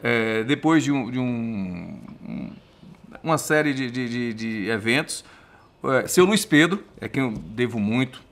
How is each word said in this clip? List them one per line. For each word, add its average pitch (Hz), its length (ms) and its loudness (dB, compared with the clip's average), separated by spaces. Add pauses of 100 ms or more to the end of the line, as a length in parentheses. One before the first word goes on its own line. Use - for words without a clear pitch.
é, 113 420 2
depois 147 380 4
de 131 80 0
um, 131 200 0
de 127 80 -4
um, 104 800 -4 (260)
um, - 240 -8 (720)
uma 160 140 0
série 147 380 2
de, 131 160 -4
de, 123 180 -4
de, 120 260 -4
de 110 360 -4
eventos, 113 520 0 (640)
é, 131 240 2
seu 180 160 6
Luiz 202 220 2
Pedro, 165 360 4 (160)
é 113 100 -10
quem 135 160 -2
eu 123 60 -2
devo 113 480 -4
muito, 120 540 -2